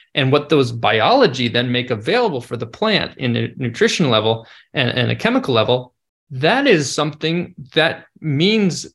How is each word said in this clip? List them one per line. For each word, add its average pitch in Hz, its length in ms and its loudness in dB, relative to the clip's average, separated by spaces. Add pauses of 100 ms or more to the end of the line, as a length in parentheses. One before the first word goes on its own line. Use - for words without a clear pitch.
(160)
and 131 160 2
what 147 180 2
those 135 220 4
biology 120 760 2
then 120 240 -2
make 123 200 -2
available 147 500 -2
for 120 160 -12
the 120 80 -8
plant 202 520 -4
in 123 180 -2
a 117 220 -4
nutrition 139 520 0
level 113 360 0 (280)
and, 127 240 0
and 117 140 0
a 117 40 -2
chemical 240 380 0
level, 123 400 0 (380)
that 180 360 0
is 156 240 2
something 156 640 -4 (180)
that - 320 0 (140)
means 170 760 0